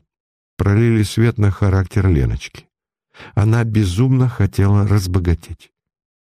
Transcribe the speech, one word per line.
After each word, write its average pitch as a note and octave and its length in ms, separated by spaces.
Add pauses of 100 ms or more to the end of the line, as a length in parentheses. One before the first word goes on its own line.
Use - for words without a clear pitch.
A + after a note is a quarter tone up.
(580)
пролили G#2+ 460
свет A2+ 340
на G#2 140
характер F#2+ 560
Леночки. B1+ 600 (640)
Она A2+ 280
безумно A2+ 640
хотела G2+ 600
разбогатеть. F#2 840 (580)